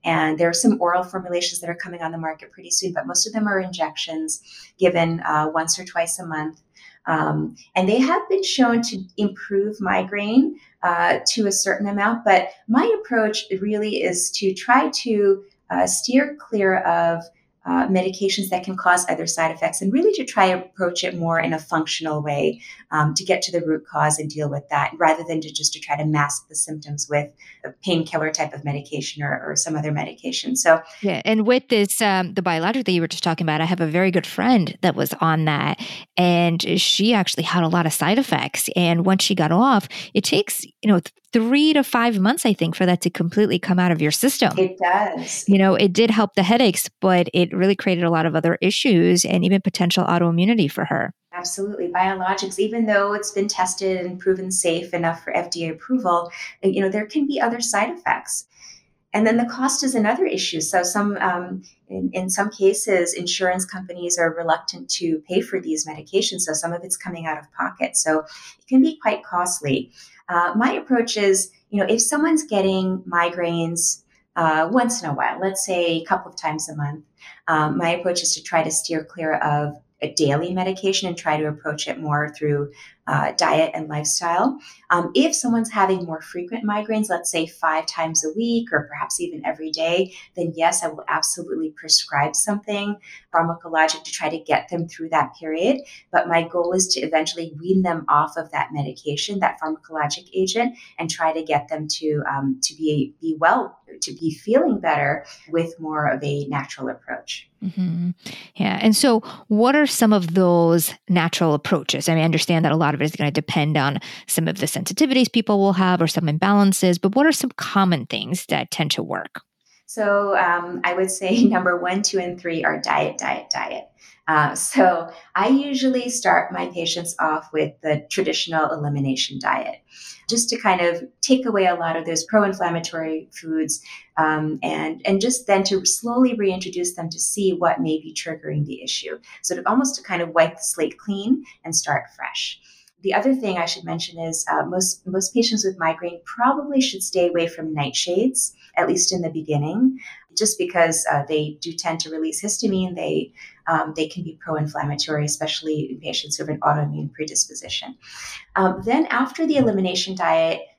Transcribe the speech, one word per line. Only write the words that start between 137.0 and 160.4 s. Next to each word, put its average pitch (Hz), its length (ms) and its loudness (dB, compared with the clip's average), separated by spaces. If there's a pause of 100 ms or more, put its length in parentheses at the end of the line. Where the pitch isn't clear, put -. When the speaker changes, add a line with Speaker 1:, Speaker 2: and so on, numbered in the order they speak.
Speaker 1:
to 160 100 -10
see 190 340 0
what 170 260 2
may 156 200 0
be 156 140 -14
triggering 151 520 -4
the - 180 -12
issue. - 340 -8 (260)
Sort 180 160 -4
of - 60 -10
almost 262 300 2
to - 80 -12
kind 175 180 -4
of 170 80 -2
wipe 165 280 4
the - 60 -12
slate - 340 -4
clean 208 460 -2 (200)
and 160 120 -6
start - 280 0 (120)
fresh. - 440 -8 (440)
The 190 100 0
other 262 220 4
thing 202 220 -2
I 170 80 -2
should 170 200 -6
mention 165 340 -6
is, 165 320 -4
uh, 156 140 0
most, 185 420 -2
most 190 260 -2
patients 226 300 2
with 185 160 -2
migraine 170 460 -4
probably 277 560 0
should 190 220 -4
stay 175 260 2
away 170 180 0
from 160 260 -8
nightshades, 180 800 0 (220)
at - 120 2
least 180 260 0
in 180 80 -2
the 160 80 -4
beginning, 156 680 0 (360)
just 214 220 0
because, 165 540 0
uh, 143 160 2
they 151 340 -2
do 165 120 -8
tend 165 280 -4
to 160 80 -6
release 160 340 -6
histamine. 185 520 -2
They, 156 380 -4 (340)
um, 156 280 0
they 156 120 -2
can 165 160 -10
be 160 200 -12
pro-inflammatory, 151 840 -4
especially 151 640 -4
in - 80 -10
patients 156 380 -6
who 151 60 -6
have 156 60 -6
an 151 120 -4
autoimmune 147 520 -2
predisposition. - 800 -6 (600)
Um, 185 280 2
then 262 240 2
after 269 380 -2
the 294 120 2
elimination 190 580 0
diet 165 460 2 (180)